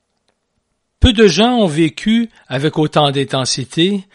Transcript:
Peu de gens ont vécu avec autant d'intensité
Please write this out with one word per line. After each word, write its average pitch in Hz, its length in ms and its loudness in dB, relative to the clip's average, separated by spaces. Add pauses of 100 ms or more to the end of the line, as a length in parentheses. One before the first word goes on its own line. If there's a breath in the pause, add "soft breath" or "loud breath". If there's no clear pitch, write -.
(1000)
Peu 254 120 4
de 214 140 4
gens 214 300 2
ont 214 100 2
vécu 170 600 -2 (180 soft breath)
avec 135 300 -4
autant 151 340 0
d'intensité 143 1040 -4